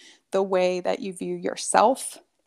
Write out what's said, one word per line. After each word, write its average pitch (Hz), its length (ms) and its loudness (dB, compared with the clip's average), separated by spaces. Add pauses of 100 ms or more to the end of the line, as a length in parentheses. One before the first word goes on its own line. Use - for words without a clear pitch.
(300)
the 196 120 2
way 185 380 2
that 185 200 -2
you 196 120 -8
view 180 240 -6
yourself 190 840 0 (280)